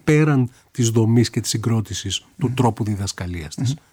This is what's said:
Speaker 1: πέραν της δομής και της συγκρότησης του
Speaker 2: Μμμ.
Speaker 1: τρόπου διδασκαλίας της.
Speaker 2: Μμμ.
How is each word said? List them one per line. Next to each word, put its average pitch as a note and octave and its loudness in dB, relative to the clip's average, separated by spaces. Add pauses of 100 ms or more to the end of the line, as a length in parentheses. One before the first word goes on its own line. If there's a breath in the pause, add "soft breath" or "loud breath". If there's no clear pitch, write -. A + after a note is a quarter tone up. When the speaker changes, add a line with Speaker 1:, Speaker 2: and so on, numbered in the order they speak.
Speaker 1:
πέραν D3+ 4 (220 soft breath)
της A#2 0
δομής A2+ 4
και - -4
της - -6
συγκρότησης A2 -4
του - -6
Speaker 2:
Μμμ. B2 -4
Speaker 1:
τρόπου B2 0
διδασκαλίας F2+ -6
της. B2 -2
Speaker 2:
Μμμ. D3+ -4 (160 soft breath)